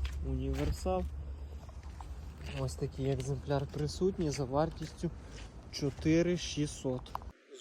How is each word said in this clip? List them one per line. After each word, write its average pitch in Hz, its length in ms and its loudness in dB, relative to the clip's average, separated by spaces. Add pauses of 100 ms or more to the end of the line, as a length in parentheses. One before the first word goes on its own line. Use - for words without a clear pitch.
(300)
універсал. 139 720 2 (1600)
Ось 131 140 0
такий 135 360 0
екземпляр 139 560 2
присутній 156 640 2
за 139 140 0
вартістю 156 640 0 (600)
чотири 165 640 6
шістсот. 143 640 0 (600)